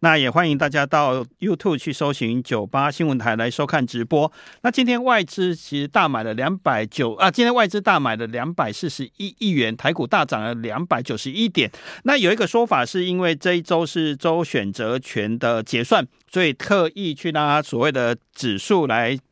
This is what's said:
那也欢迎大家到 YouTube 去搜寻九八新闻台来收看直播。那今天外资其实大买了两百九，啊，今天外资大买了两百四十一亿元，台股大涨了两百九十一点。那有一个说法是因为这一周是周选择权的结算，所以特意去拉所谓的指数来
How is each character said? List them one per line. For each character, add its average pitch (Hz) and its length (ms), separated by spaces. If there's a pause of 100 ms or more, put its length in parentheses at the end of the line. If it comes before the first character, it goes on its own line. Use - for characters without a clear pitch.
那 160 180
也 135 100
欢 160 220
迎 143 80
大 147 100
家 143 160
到 139 400 (140)
YouTube 175 400
去 - 140
搜 143 200
寻 123 300
九 107 240
八 139 240
新 160 160
闻 139 100
台 113 200
来 113 120
收 147 160
看 139 220
直 117 180
播。 151 280 (300)
那 247 100
今 262 120
天 240 200
外 240 180
资 180 320
其 143 260
实 143 60
大 170 220
买 120 160
了 110 100
两 139 240
百 117 260
九， 117 300
啊， 185 160
今 240 140
天 240 100
外 226 140
资 202 120
大 196 200
买 120 160
了 117 100
两 120 260
百 127 200
四 156 180
十 131 180 (100)
一 196 200
亿 214 120
元， 117 260
台 143 160
股 156 160
大 180 160
涨 110 180
了 113 120
两 117 300
百 151 160
九 123 160
十 131 140
一 214 180
点。 127 220 (320)
那 277 140
有 185 160
一 - 20
个 214 140
说 233 180
法 143 180
是 180 200
因 180 160
为 175 120
这 180 220
一 175 80
周 165 240
是 156 300
周 165 260
选 104 300
择 117 260
权 113 400
的 117 240
结 117 220
算， 180 200 (240)
所 185 140
以 156 100
特 175 440
意 185 180
去 165 160
拉 151 320
所 135 160
谓 143 140
的 123 240 (180)
指 107 240
数 165 300
来 120 280 (160)